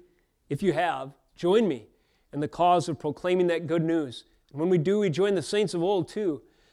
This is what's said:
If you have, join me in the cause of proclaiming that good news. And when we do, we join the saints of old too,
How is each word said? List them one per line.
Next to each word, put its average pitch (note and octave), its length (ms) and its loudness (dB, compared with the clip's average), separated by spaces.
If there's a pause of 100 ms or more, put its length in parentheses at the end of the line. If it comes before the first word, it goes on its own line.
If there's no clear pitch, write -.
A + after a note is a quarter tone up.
(500)
If D3 140 -4
you F3+ 100 2
have, C#3+ 400 -2 (220)
join G3+ 320 2
me B2 220 -4 (440)
in C#3+ 60 -6
the D3 80 -2
cause F3 420 2
of D3+ 100 -6
proclaiming F3+ 480 0
that E3+ 200 -2
good E3 160 0
news. D#3+ 400 -2 (280)
And C3+ 80 -10
when E3 100 0
we F3+ 100 4
do, F#3 180 2
we G3+ 140 2
join G3 240 0
the E3 80 -2
saints G#3 320 -2
of E3+ 80 -2
old F#3 240 0
too, F#3 340 -4 (320)